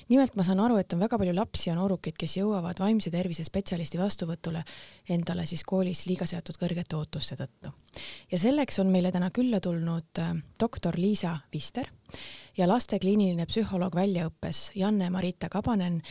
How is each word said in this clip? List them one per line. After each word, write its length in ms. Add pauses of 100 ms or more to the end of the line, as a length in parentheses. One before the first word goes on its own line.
Nimelt 320
ma 80
saan 160
aru, 160
et 160
on 80
väga 160
palju 160
lapsi 320
ja 80
noorukeid, 400
kes 220
jõuavad 420
vaimse 320
tervise 320
spetsialisti 560
vastuvõtule 640 (500)
endale 340
siis 220
koolis 400
liiga 220
seatud 320
kõrgete 340
ootuste 400
tõttu. 380 (580)
Ja 80
selleks 400
on 140
meile 180
täna 240
külla 240
tulnud, 480 (160)
äh, 80 (280)
doktor 380
Liisa 360 (180)
Vister 380 (680)
ja 100
laste 320
kliiniline 460
psühholoog 540
väljaõppes 680 (100)
Janne-Marita 720
Kabanen. 480 (120)